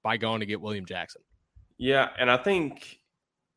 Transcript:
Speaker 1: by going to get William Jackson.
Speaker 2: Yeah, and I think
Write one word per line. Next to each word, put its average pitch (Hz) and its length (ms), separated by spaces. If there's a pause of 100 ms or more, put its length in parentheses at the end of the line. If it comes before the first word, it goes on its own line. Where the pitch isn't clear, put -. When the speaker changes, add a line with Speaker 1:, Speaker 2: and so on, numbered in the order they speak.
Speaker 1:
by 110 140
going 113 240
to 104 60
get 104 140
William 104 260
Jackson. 87 360 (540)
Speaker 2:
Yeah, 131 320 (100)
and 123 120
I 127 80
think 175 640 (560)